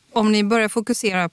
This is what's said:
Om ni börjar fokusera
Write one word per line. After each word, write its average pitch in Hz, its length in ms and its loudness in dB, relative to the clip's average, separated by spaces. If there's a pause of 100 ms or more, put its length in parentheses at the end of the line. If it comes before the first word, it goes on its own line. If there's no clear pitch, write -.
(120)
Om 214 200 2
ni 214 120 2
börjar 214 240 0
fokusera 202 640 -2